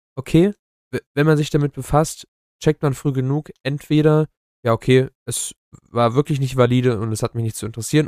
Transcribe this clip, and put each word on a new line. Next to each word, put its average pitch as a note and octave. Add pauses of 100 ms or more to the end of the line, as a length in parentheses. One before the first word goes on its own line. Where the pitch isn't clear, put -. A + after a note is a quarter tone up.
(160)
okay, E3+ (380)
w-, B2+ (140)
wenn C#3+
man D#3
sich D3
damit C#3+
befasst, - (340)
checkt D#3
man C#3+
früh C#3+
genug, C3+ (140)
entweder, D3+ (360)
ja, A2+
okay, C3 (180)
es - (340)
war A#2
wirklich C#3+
nicht C3+
valide B2
und A2
es A2
hat A#2
mich A#2
nicht A2
zu -
interessieren, A#2